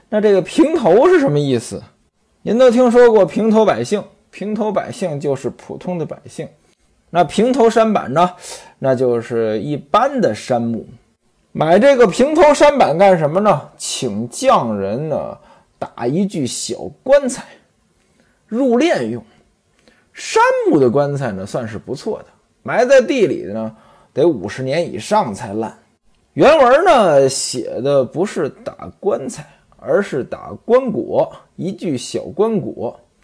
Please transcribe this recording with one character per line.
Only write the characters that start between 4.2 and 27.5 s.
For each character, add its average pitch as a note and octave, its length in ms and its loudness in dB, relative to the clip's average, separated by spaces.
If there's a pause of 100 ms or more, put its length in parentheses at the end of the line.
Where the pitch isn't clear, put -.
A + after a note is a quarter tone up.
平 G#3 260 -10
头 G#3+ 160 -4
百 F3 200 -6
姓 D#3 280 -8
就 C#3 160 -4
是 B2 140 -8
普 - 280 -14
通 F3+ 200 -10
的 D#3 80 -8
百 - 220 -14
姓。 D3+ 200 -14 (600)
那 F3 140 0
平 G#3+ 280 0
头 A#3+ 180 2
山 A3 220 2
板 A2 220 -4
呢？ F3 180 0 (480)
那 C3 160 0
就 A#2+ 240 0
是 A2+ 400 -4
一 C#3+ 160 -6
般 B3+ 460 -2
的 C3+ 140 0
杉 A#2+ 260 -4
木。 A#2 240 -6 (640)
买 D#3+ 280 2
这 C#4 180 6
个 A#3+ 80 6
平 B3+ 300 0
头 D4+ 180 6
山 D4 240 4
板 D3+ 180 2
干 F#3+ 220 6
什 D#3 100 0
么 D#3+ 120 -2
呢？ F#3+ 360 0
请 A#2 540 -6
匠 D3 500 0
人 A2+ 300 -4
呢， E2 280 -6 (420)
打 - 260 -10
一 D#3+ 200 0
具 E3+ 200 -4
小 - 440 -10 (120)
棺 C#4 260 2
材， - 160 -8 (1040)
入 A#3+ 320 0
殓 A#3 300 0
用。 A#2 140 -10 (920)
杉 - 280 -2 (280)
木 C#4+ 100 4
的 B2+ 100 4
棺 C#3+ 280 0
材 C3 140 -4
呢， F#2+ 120 -8
算 A#2 240 -8
是 G#2+ 120 -12
不 A2+ 160 -12
错 G#3 240 -8
的， - 60 -20 (360)
埋 F#3 240 -2
在 C4+ 160 6
地 A#3 240 0
里 G2+ 260 -4
呢， A2 240 -8 (380)
得 C#3+ 140 2
五 G#2+ 200 -2
十 C3 140 -10
年 C#3 320 -4
以 F#2 60 -10
上 B2+ 340 -2
才 G2 220 -12
烂。 A2 200 -8 (580)
原 B3 220 4
文 C#4+ 300 4
呢， F3+ 420 4
写 - 540 -8